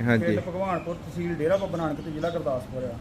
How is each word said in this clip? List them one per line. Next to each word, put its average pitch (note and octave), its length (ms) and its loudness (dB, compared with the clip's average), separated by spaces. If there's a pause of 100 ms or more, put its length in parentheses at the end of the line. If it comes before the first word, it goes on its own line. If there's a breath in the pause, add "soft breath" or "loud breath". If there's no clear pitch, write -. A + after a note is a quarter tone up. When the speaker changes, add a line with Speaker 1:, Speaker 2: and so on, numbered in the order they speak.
Speaker 1:
ਹਾਂਜੀ। A#2+ 240 6
Speaker 2:
ਪਿੰਡ G#2 140 4
ਭਗਵਾਨਪੁਰ, F3 560 -2
ਤਹਿਸੀਲ E3+ 400 -4
ਡੇਰਾ D#3+ 220 4
ਬਾਬਾ F3 200 -2
ਨਾਨਕ D#3 240 0
ਤੇ D#3+ 100 -6
ਜ਼ਿਲ੍ਹਾ D3+ 180 -2
ਗੁਰਦਾਸਪੁਰ C3 540 -2
ਆ। B2+ 40 -4 (140)